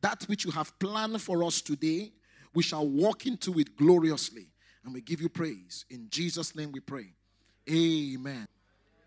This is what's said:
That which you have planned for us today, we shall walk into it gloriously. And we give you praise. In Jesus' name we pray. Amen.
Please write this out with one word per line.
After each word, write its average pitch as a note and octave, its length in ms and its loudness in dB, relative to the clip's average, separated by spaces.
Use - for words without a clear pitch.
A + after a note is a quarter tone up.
That G3+ 240 -2
which G3+ 200 -4
you F3+ 60 -4
have D3+ 300 -4
planned G#3+ 420 -2
for E3+ 220 0
us E3 180 0
today, D#3+ 480 -2
we E3 120 4
shall D3+ 240 -2
walk E3 380 2
into F#3 340 -2
it - 160 0
gloriously. D#3+ 720 6
And B2+ 80 -10
we B2+ 100 -10
give D3 180 -6
you E3 80 -2
praise. G#2 600 -8
In A#2+ 220 -16
Jesus' D#3+ 460 -4
name D3+ 160 -8
we C3+ 80 -10
pray. B2+ 320 -12
Amen. C#3 800 0